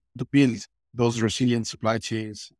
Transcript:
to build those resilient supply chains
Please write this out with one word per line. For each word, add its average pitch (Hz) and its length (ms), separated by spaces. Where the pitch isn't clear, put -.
to 120 80
build 127 400
those 117 280
resilient 117 440
supply 113 320
chains 110 640